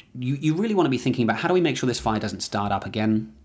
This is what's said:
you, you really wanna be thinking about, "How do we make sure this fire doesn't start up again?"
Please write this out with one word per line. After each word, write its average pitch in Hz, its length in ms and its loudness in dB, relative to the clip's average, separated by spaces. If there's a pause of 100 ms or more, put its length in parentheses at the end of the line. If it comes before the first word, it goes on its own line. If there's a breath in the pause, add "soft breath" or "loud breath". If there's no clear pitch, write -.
(180)
you, 127 180 -2
you 156 200 0
really 214 200 0
wanna 160 140 4
be 127 80 2
thinking 123 260 0
about, 110 140 2
"How 170 100 -2
do 180 60 2
we 180 80 4
make 135 160 2
sure 131 100 -2
this 120 120 0
fire 110 200 0
doesn't 98 220 -6
start 101 300 -2
up 98 140 -2
again?" 107 460 0 (140)